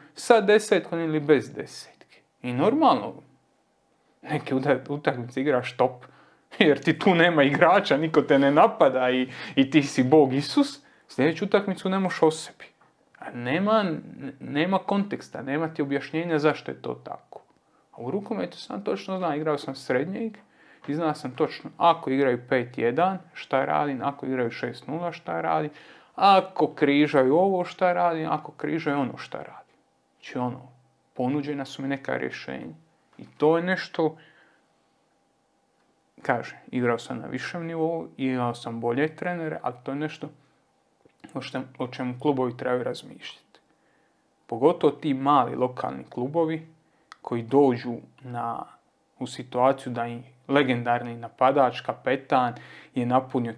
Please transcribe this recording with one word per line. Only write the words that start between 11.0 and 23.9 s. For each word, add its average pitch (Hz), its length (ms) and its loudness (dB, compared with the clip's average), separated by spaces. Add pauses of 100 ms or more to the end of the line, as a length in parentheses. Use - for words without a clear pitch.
sljedeću 160 360 0
utakmicu 196 440 -2
ne 190 100 -2
možeš 185 240 -2
o 160 80 6
sebi. - 340 -10 (540)
A - 160 -14
nema, 175 460 0
n-, 160 600 -6
nema 151 380 -2
konteksta, - 640 -4
nema 156 260 -4
ti 160 140 -6
objašnjenja 151 560 -2
zašto 151 320 0
je - 120 -12
to - 120 -6 (100)
tako. - 380 -16 (500)
A - 80 -20
u 120 100 -8
rukometu 190 480 -6
sam 202 260 -10
točno 196 340 -4
znao, 170 160 -2
igrao 151 240 -2
sam - 160 -10
srednjeg 190 640 -4 (520)
i 139 60 -2
znao 156 200 -2
sam 139 160 -10
točno, - 460 -4
ako 160 340 2
igraju 131 380 2
pet 123 300 0
jedan, 165 400 0 (140)
šta - 320 -2
radim, 147 380 0